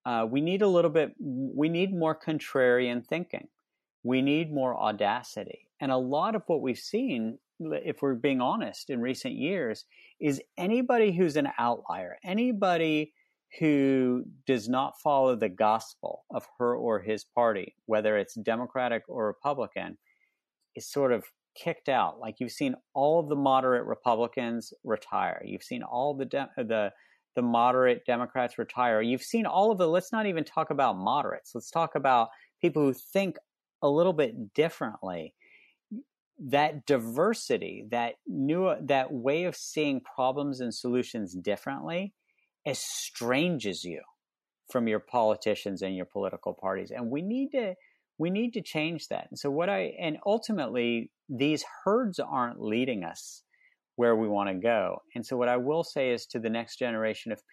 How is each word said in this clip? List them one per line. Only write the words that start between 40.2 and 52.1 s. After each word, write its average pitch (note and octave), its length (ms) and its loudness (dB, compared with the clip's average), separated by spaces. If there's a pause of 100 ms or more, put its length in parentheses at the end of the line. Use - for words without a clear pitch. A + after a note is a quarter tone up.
and A#2 120 -4
solutions A#2+ 600 -2
differently C#3 800 -6 (520)
estranges B2+ 1160 -2
you E2+ 180 -10 (720)
from A#2 160 0
your G#2+ 120 0
politicians G#2 840 0
and F#2+ 140 -4
your F2+ 100 -6
political F#2+ 480 -6
parties. F#2+ 380 -6
And A#2 180 -6
we C#3+ 120 -4
need B3+ 300 -4
to, A3 220 -2 (440)
we E3 120 -2
need A3+ 240 -2
to G3+ 80 -4
change D#3 480 -6
that. - 200 -6
And - 100 -16
so C#3+ 120 -2
what E3 180 0
I, F#3+ 300 -2
and D#3+ 260 -4
ultimately, B2 840 0 (180)
these C#3+ 340 0 (200)
herds G#3 360 0